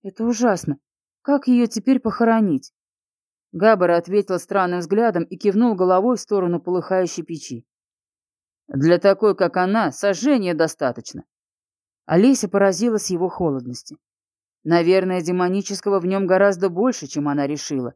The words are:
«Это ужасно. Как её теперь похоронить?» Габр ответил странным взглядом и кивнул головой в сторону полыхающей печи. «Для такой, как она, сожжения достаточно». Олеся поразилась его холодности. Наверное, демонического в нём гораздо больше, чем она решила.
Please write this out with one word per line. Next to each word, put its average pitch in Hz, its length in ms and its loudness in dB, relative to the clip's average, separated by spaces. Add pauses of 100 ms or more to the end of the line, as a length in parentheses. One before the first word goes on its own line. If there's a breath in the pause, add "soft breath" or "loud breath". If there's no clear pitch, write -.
«Это 196 220 -8
ужасно. 214 540 -2 (440)
Как 277 260 0
её 240 180 4
теперь 240 320 0
похоронить?» 226 720 0 (800)
Габр 185 380 2
ответил 180 480 0
странным 180 400 -2
взглядом 185 460 0
и - 120 -14
кивнул 214 380 2
головой 185 420 2
в - 40 -8
сторону 175 400 -2
полыхающей 180 640 -4
печи. 139 420 -14 (1000)
«Для 165 300 2
такой, 196 360 2
как 180 220 -2
она, 190 340 0
сожжения 202 640 -2
достаточно». 147 720 -4 (800)
Олеся 214 420 4
поразилась 196 640 0
его 180 180 -2
холодности. 135 680 -6 (680)
Наверное, 180 600 2
демонического 185 760 -2
в 175 80 -2
нём 190 200 0
гораздо 190 420 2
больше, 180 400 -2
чем 147 200 -4
она 143 200 -2
решила. 139 480 -6